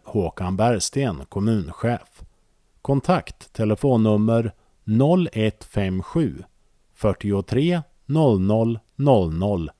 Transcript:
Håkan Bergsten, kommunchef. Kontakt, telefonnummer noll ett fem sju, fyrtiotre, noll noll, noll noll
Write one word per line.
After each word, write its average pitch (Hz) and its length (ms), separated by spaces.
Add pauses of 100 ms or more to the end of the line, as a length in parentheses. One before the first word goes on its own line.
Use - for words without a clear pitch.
Håkan 95 520
Bergsten, 107 720
kommunchef. 107 960 (600)
Kontakt, - 680
telefonnummer 110 1000 (320)
noll 147 480
ett 110 320
fem 95 380
sju, 107 400 (520)
fyrtiotre, 110 880 (240)
noll 139 340
noll, 110 380 (180)
noll 113 360
noll 85 480